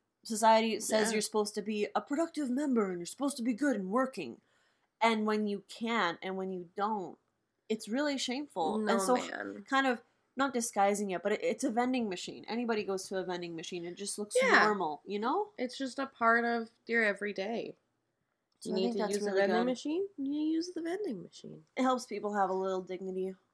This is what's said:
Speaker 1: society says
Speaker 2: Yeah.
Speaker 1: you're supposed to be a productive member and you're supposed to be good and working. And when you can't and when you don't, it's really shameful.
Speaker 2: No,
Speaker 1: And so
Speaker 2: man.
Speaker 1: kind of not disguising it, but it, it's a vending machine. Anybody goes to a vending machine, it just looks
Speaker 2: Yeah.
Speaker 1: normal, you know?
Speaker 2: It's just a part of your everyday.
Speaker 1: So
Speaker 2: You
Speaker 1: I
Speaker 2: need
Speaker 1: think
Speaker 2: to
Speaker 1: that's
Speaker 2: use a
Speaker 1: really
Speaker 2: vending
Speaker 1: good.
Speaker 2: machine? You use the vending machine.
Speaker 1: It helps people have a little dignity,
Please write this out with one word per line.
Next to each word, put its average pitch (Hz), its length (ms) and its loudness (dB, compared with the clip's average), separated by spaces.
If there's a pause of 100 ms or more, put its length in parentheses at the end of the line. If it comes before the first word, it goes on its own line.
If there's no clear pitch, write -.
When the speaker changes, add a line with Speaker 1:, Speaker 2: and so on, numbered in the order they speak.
(240)
Speaker 1:
society 226 560 6
says 220 300 2
Speaker 2:
Yeah. 220 40 0
Speaker 1:
you're 214 80 2
supposed 208 340 0
to 208 60 -2
be 208 320 -2
a 214 80 0
productive 294 480 -2
member 247 400 2
and 180 100 -4
you're 175 60 -8
supposed 269 320 -4
to 233 60 -6
be 247 100 0
good 269 220 2
and 185 160 -4
working. 208 500 -2 (580)
And 220 280 2
when 214 180 0
you 202 220 -4
can't 220 560 -2
and 190 140 -4
when 190 140 -4
you 175 240 -10
don't, 202 440 -4 (500)
it's 220 180 -2
really 277 300 0
shameful. 226 640 -2
Speaker 2:
No, 214 140 2
Speaker 1:
And 226 100 4
so 247 120 4
Speaker 2:
man. - 540 -6
Speaker 1:
kind 269 160 4
of 247 160 2 (340)
not 269 180 0
disguising 202 580 2
it, 175 100 -2
but 202 120 2
it, - 100 -2
it's 226 200 0
a 262 60 2
vending 240 400 0
machine. 160 360 -8
Anybody 226 380 -2
goes 190 260 -4
to 190 80 -4
a 185 60 -2
vending 175 320 -6
machine, 170 300 -8
it 175 80 -8
just 196 240 -8
looks 208 240 -6
Speaker 2:
Yeah. 381 220 6
Speaker 1:
normal, 180 420 0
you 202 140 -4
know? 339 400 0
Speaker 2:
It's 247 180 -4
just 269 220 -6
a 269 80 -2
part 233 380 4
of 233 260 -2 (160)
your 226 160 4
everyday. 202 720 -2 (840)
Speaker 1:
So - 100 -10
Speaker 2:
You 214 60 0
Speaker 1:
I - 40 2
Speaker 2:
need - 60 2
Speaker 1:
think 240 100 0
Speaker 2:
to 202 80 0
Speaker 1:
that's 202 100 0
Speaker 2:
use 202 100 0
a - 40 -2
Speaker 1:
really 196 140 2
Speaker 2:
vending 202 160 4
Speaker 1:
good. 240 80 2
Speaker 2:
machine? 302 420 -2 (100)
You 285 240 -2
use 330 320 0
the 330 80 -6
vending 330 420 -4
machine. 156 400 -16 (120)
Speaker 1:
It 262 80 0
helps 254 220 2
people 208 280 -6
have 196 160 2
a 190 40 0
little 190 280 -2
dignity, 185 540 -6 (180)